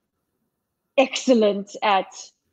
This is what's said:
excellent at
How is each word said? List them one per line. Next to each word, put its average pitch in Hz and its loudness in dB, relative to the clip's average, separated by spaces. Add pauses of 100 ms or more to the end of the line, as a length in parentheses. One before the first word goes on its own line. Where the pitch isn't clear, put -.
(1000)
excellent 214 0 (120)
at 190 0 (460)